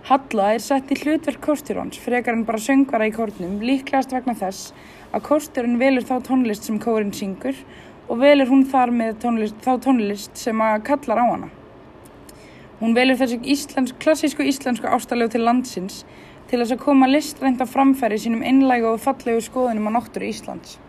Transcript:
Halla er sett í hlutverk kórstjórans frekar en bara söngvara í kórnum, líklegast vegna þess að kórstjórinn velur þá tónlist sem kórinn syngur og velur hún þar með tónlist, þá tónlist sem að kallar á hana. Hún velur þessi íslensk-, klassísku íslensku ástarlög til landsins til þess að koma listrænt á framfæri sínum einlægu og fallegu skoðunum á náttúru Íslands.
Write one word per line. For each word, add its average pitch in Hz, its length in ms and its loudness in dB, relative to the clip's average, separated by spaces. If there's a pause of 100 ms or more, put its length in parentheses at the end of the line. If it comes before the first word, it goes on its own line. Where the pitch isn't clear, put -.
Halla 233 480 2
er 208 80 -6
sett 269 320 -2
í - 60 -8
hlutverk 302 420 -4
kórstjórans 247 560 -4
frekar 240 380 -2
en 226 100 -2
bara 220 160 -4
söngvara 262 480 2
í - 20 -8
kórnum, 208 460 -6
líklegast 262 560 -2
vegna 254 240 -4
þess - 320 -8 (400)
að 214 160 -6
kórstjórinn 240 560 0
velur 262 240 2
þá 254 80 0 (160)
tónlist 226 400 0
sem 208 80 -2
kórinn 214 320 0
syngur 196 480 -6 (480)
og 233 160 -2
velur 285 240 6
hún 269 240 6
þar 247 240 2
með 226 240 -2
tónlist, 220 400 -2
þá 254 240 0
tónlist 208 560 0
sem 220 240 -2
að 214 240 2
kallar 262 320 0
á 240 80 4
hana. - 240 -2 (1300)
Hún 226 160 2
velur 254 240 4
þessi 240 260 0
íslensk-, - 560 -2
klassísku 302 460 0
íslensku 247 400 -2
ástarlög 233 480 -2
til 240 80 0
landsins 233 600 -2 (460)
til 247 80 0
þess 240 160 0
að - 80 -10
koma 269 240 6
listrænt 269 560 0
á - 60 -2
framfæri 262 500 2
sínum 226 240 -2
einlægu 254 460 4
og 226 140 -2
fallegu 247 420 0
skoðunum 226 420 -2
á 208 80 -4
náttúru 214 320 -4
Íslands. - 600 -12